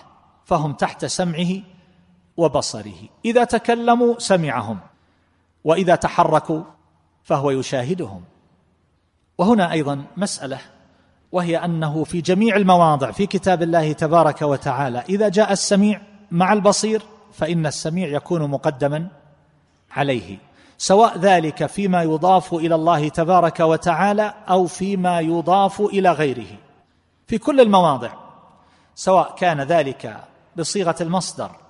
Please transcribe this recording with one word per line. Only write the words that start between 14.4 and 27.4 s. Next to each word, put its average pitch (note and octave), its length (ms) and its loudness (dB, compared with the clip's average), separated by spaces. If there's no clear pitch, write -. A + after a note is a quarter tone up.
وتعالى C3+ 680 -4
إذا G#3 200 0
جاء G3+ 220 2
السميع G3+ 500 2
مع F3+ 220 2
البصير G#3 480 2
فإن D#3+ 320 -2
السميع E3 420 -4
يكون D3+ 420 -4
مقدما D3 580 -4
عليه، A#2+ 460 -4
سواء G#3 400 4
ذلك E3 480 2
فيما F#3 380 0
يضاف E3+ 500 2
إلى E3 220 0
الله D#3+ 340 2
تبارك E3+ 500 2
وتعالى F3+ 760 0
أو F#3 180 2
فيما F3+ 520 -2
يضاف E3+ 600 0
إلى F#3+ 300 2
غيره، A#2+ 460 -4
في A3+ 100 -2
كل C#4 240 2